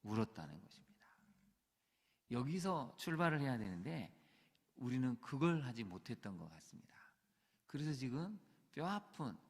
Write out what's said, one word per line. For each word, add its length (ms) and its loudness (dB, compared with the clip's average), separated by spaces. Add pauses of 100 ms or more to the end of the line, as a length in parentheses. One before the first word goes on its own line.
울었다는 580 0
것입니다. 460 -20 (1200)
여기서 680 0
출발을 440 4
해야 160 4
되는데 560 -2 (600)
우리는 440 2
그걸 440 4
하지 200 -4
못했던 540 -6
것 120 -10
같습니다. 440 -20 (720)
그래서 260 -2
지금 480 -2 (320)
뼈아픈, 640 -2 (120)